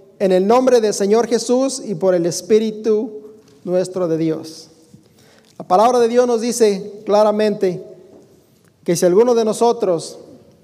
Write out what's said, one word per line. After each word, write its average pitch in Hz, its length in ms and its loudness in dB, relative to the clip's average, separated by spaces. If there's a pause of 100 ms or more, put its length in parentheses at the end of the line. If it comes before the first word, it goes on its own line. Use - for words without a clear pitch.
(180)
en 190 140 0
el 185 140 2
nombre 247 340 4
del 214 140 0
Señor 214 320 0
Jesús 247 580 -2
y 214 100 -8
por 180 200 0
el 170 100 0
Espíritu 214 1080 -2 (300)
nuestro 180 440 -2
de 160 80 -2
Dios". 160 540 -6 (840)
La - 120 -18
palabra 233 320 4
de 233 80 2
Dios 247 180 2
nos 233 140 0
dice 214 680 -2
claramente 208 720 0 (1040)
que 175 140 -2
si 180 100 2
alguno 226 300 4
de 226 80 0
nosotros 220 760 -2 (460)